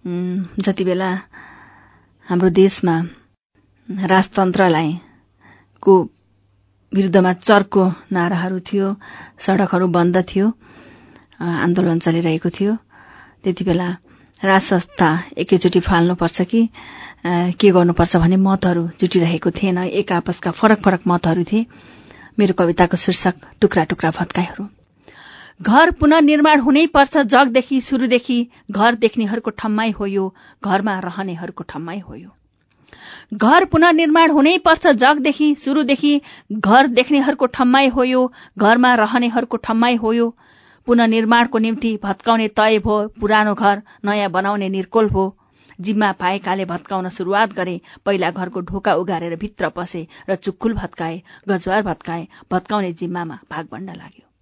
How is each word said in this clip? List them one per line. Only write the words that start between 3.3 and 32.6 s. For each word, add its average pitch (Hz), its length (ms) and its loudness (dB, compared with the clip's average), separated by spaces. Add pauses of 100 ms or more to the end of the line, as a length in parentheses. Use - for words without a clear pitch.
राजतन्त्रलाई 185 1080 0 (840)
को 185 280 4 (840)
विरुद्धमा 185 400 2
चर्को 196 600 0 (180)
नाराहरू 180 480 -4
थियो, 196 360 -4 (440)
सडकहरू 185 480 0
बन्द 175 300 2
थियो, 190 360 0 (840)
अ, 160 40 -8
आन्दोलन 170 560 0
चलिरहेको 165 500 -2
थियो, 202 280 -2 (640)
त्यति 185 200 -4
बेला 180 320 -2 (500)
राज 190 160 4
संस्था 175 600 -2 (140)
एकैचोटि 180 420 2
फाल्नुपर्छ 175 640 0
कि, 226 280 0 (560)
अ, 180 340 0
के 202 120 6
गर्नुपर्छ 175 440 2
भन्ने 170 200 4
मतहरू 190 540 0 (100)
जुटिरहेको 175 520 0
थिएन। 185 260 -2
एक 185 340 -4
आपसका 175 400 -4
फरक 214 300 2
फरक 185 260 2
मतहरू 175 360 0
थिए। 220 220 -2 (720)
मेरो 190 140 2
कविताको 175 440 0
शीर्षक 185 360 -2 (280)
टुक्रा 185 220 2
टुक्रा 160 280 -2
फत्काइहरू। 180 560 -6 (960)
घर 302 300 4
पुनर्निर्माण 302 680 4
हुनै 285 280 2
पर्छ 277 300 2
जगदेखि 254 640 2
सुरुदेखि, 240 680 0 (240)
घर 220 240 2
देख्नेहरूको 226 540 -2
ठम्माई 214 420 -4
हो 202 140 -8
यो, 196 300 -4 (300)
घरमा 196 340 -2
रहनेहरूको 180 640 -10
ठम्माई 170 360 -12
हो 170 160 -18
यो। 175 140 -20 (1040)